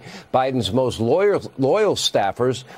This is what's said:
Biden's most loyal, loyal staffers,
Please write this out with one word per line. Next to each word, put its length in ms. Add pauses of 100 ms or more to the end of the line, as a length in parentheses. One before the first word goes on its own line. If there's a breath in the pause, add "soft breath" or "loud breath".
(340 loud breath)
Biden's 380
most 300
loyal, 400 (160)
loyal 380
staffers, 680 (140 loud breath)